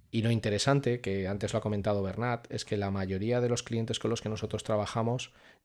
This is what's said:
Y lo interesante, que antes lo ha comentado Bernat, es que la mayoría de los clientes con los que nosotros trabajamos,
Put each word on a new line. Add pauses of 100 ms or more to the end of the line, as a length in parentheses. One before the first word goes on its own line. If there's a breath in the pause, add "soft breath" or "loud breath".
(120)
Y
lo
interesante,
que
antes
lo
ha
comentado
Bernat,
es
que
la
mayoría
de
los
clientes
con
los
que
nosotros
trabajamos, (320 soft breath)